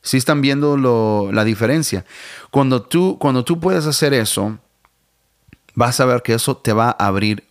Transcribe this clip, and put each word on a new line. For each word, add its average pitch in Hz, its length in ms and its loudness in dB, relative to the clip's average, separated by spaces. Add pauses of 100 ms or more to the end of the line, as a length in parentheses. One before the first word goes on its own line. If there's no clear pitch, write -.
¿Sí - 140 -2
están 143 240 0
viendo 143 360 0
lo, 110 540 0
la 107 140 0
diferencia? 113 600 0 (440)
Cuando 131 320 2
tú, 185 360 0
cuando 127 260 0
tú 170 160 -2
puedes 175 260 0
hacer 143 280 0
eso, 107 440 -2 (1160)
vas 120 260 0
a 131 60 4
ver 123 160 2
que 117 120 -2
eso 127 220 -2
te - 160 -2
va 113 260 2
a 101 80 0
abrir 101 440 -2